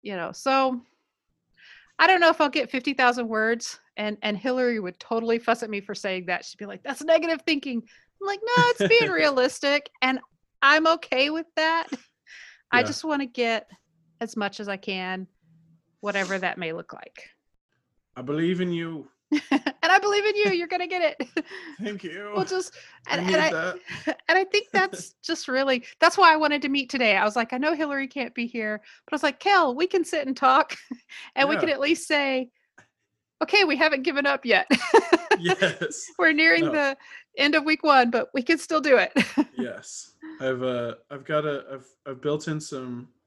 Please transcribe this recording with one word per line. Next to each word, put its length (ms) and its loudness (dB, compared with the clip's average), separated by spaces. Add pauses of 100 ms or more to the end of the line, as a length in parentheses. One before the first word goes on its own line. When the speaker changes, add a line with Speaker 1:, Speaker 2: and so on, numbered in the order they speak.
Speaker 1:
you 120 -10
know, 160 -8
so 480 0 (1200)
I 80 6
don't 120 4
know 100 6
if 120 0
I'll 80 2
get 200 -4
fifty 240 -4
thousand 340 2
words, 520 -4 (180)
and, 240 -6
and 160 -4
Hillary 420 -2
would 200 -10
totally 400 -4
fuss 240 0
at 60 -10
me 120 -6
for 140 -12
saying 320 -6
that. 180 -6
She'd 120 -18
be 80 -14
like, 180 -16
"That's 200 -10
negative 420 2
thinking." 360 -4 (400)
I'm 60 -6
like, 160 -6
"No, 260 4
it's 300 4
being 120 0
Speaker 2:
<laughs> 0 -
Speaker 1:
realistic, 800 0 (120)
and 180 0 (420)
I'm 260 4
okay 420 0
with 260 -6
that." 320 0 (840)
I 100 4
Speaker 2:
Yeah. 60 0
Speaker 1:
just 160 -8
wanna 240 -2
get 420 -4 (520)
as 140 -10
much 240 -6
as 80 -10
I 100 -6
can, 500 -8 (760)
whatever 380 -4
that 180 -8
may 160 -8
look 200 -14
like. 360 -20 (840)
Speaker 2:
I 60 -14
believe 400 -2
in 100 -2
you. 360 -8 (240)
Speaker 1:
<laughs> 200 -2
And 400 0
I 80 8
believe 260 0
in 120 0
you. 140 2
You're 180 -2
gonna 180 -4
get 320 -2
it. 260 -6 (160)
<laughs> 220 -16
Speaker 2:
Thank 220 -8
you. 280 -12
Speaker 1:
We'll 120 0
just, 280 -6 (340)
Speaker 2:
I 100 -2
Speaker 1:
and, 100 -2
Speaker 2:
need 80 2
Speaker 1:
and 80 4
I, 80 2
Speaker 2:
that. 240 -4 (300)
Speaker 1:
<laughs> 240 -6
and 80 4
I 80 2
think 240 0
Speaker 2:
<laughs> 40 -14
Speaker 1:
that's 480 0
just 280 -8
really, 340 0 (160)
that's 180 6
why 160 8
I 40 4
wanted 240 0
to 80 -2
meet 200 -2
today. 280 2
I 80 4
was 100 0
like, 160 -2
"I 60 -6
know 160 0
Hillary 340 -4
can't 260 -8
be 140 -4
here," 320 -6 (260)
but 80 -10
I 20 -4
was 80 -4
like, 180 -2
"Kel, 340 2
we 120 0
can 180 -2
sit 200 -4
and 120 -6
talk, 400 2 (280)
<laughs> 300 -18
and 140 2
we 80 0
can 100 0
Speaker 2:
Yeah. 80 0
Speaker 1:
at 60 -6
least 260 -2
say, 420 0 (920)
'Okay, 240 4
we 100 2
haven't 280 2
given 220 0
up 200 0
yet.'" 260 4
<laughs> 680 4
Speaker 2:
Yes. 640 -2 (120)
Speaker 1:
We're 140 4
nearing 340 4
Speaker 2:
No. 60 0
Speaker 1:
the 260 -2 (400)
end 180 2
of 100 2
week 180 0
one, 280 6
but 220 0
we 100 -2
can 160 2
still 220 -2
do 160 6
it. 140 2 (240)
<laughs> 220 -2
Speaker 2:
Yes. 560 -12 (260)
I've, 240 -2
uh, 320 -4 (160)
I've 140 -16
got 200 0
a, 180 -4 (100)
I've, 140 -18 (200)
I've 140 -12
built 260 -4
in 140 -4
some 480 -12 (180)